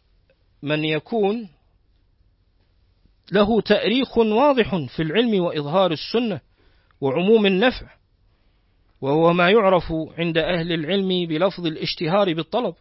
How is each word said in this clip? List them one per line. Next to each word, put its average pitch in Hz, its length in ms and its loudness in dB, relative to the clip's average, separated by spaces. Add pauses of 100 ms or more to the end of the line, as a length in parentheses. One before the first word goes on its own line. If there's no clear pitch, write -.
(640)
من 151 220 -4
يكون 196 640 -2 (1800)
له 208 280 2
تأريخ 214 580 0
واضح 226 580 2 (200)
في 170 60 -2
العلم 196 380 0
وإظهار 165 520 0
السنة 208 480 -4 (600)
وعموم 185 460 2
النفع، 196 400 0 (1120)
وهو 160 320 2
ما 175 180 2
يعرف 190 420 2 (260)
عند 165 200 -2
أهل 170 340 -2
العلم 180 560 -2
بلفظ 170 380 -2
الاشتهار 170 680 -2
بالطلب. 175 460 -4